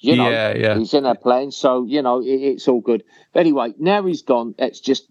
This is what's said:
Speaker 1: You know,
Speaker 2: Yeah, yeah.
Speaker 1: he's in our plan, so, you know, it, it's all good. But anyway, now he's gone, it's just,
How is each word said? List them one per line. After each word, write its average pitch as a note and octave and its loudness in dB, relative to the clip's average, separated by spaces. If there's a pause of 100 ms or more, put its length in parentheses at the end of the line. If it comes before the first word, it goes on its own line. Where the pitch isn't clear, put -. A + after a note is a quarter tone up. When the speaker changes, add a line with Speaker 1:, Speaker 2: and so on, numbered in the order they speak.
Speaker 1:
You A#2+ 2
know, B2 2
Speaker 2:
Yeah, A2 0
yeah. G#2+ 0
Speaker 1:
he's A2 -4
in C#3 2
our A#2+ 2
plan, B2+ 0
so, B2+ 0
you C#3 -2
know, B2+ 0
it, A2+ -6
it's C3+ -2
all B2 2
good. A2+ -2 (300)
But E3 4
anyway, C3+ 0
now F#3+ 0
he's F3 -4
gone, A#2 0
it's - -4
just, - -2